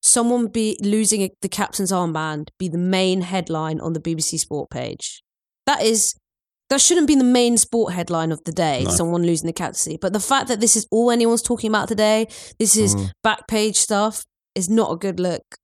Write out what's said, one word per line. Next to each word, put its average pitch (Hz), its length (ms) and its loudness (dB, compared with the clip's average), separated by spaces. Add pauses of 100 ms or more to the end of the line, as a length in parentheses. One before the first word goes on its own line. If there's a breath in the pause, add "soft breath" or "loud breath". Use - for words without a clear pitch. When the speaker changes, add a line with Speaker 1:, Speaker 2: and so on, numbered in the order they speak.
Speaker 1:
someone 240 440 2
be 220 360 -2
losing 208 400 2
a, 190 80 -2 (120)
the 196 60 -6
captain's 190 440 -4
armband 156 560 -4 (100)
be 185 100 -4
the 170 100 -4
main 185 420 0
headline 165 600 -4
on 160 120 -6
the 160 80 -4
B 165 140 -4
B 160 80 -4
C - 160 -4
Sport - 320 -6
page. - 520 -10 (440)
That 277 160 0
is, 226 320 2 (560)
that - 100 2
shouldn't 330 260 4
be 311 80 6
the 262 100 6
main 240 340 4
sport 226 340 0
headline 170 400 -2
of 151 120 -6
the 170 80 -6
day, 151 320 0
Speaker 2:
No. - 80 0
Speaker 1:
someone 170 300 0
losing 170 240 0
the 165 60 -4
captaincy. 160 480 -6
But 190 140 -2
the 208 60 2
fact 269 280 0
that 214 120 -2
this 233 160 4
is 214 140 -2
all 233 200 4
anyone's 233 320 2
talking - 280 -2
about 214 180 0
today, 220 400 2 (300 loud breath)
this 220 180 2
is 202 180 2
Speaker 3:
Mm. 98 160 -2 (120)
Speaker 1:
back - 240 -2
page 214 300 0
stuff, 208 480 0 (300)
is 185 160 -4
not 220 220 2
a 165 40 -4
good 180 240 -6
look. 180 220 -2 (220)